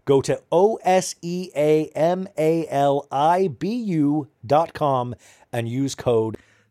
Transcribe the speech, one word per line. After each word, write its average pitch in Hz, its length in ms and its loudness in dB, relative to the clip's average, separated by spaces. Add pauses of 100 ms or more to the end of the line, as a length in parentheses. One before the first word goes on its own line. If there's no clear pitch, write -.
Go 139 180 4
to - 180 -2 (120)
O 196 320 2
S 185 360 0
E 175 360 -8
A 151 300 2 (100)
M 180 320 0 (100)
A 156 300 2
L 143 420 0
I 170 380 2
B 170 260 -6
U 156 540 -2 (180)
dot 151 260 2
com 127 440 -2 (360)
and 117 160 -4
use 131 280 -4
code 110 400 0 (340)